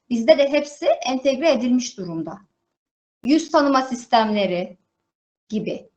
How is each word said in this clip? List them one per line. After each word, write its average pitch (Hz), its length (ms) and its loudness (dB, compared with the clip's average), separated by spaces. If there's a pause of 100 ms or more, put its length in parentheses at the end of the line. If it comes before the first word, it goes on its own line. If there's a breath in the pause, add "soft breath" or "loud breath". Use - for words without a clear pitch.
bizde 240 280 4
de 277 120 4
hepsi 294 360 -2
entegre 269 680 0
edilmiş 247 460 0
durumda. 165 400 -10 (880)
Yüz 311 260 2
tanıma 277 300 2
sistemleri 214 960 -2 (720)
gibi. - 480 -8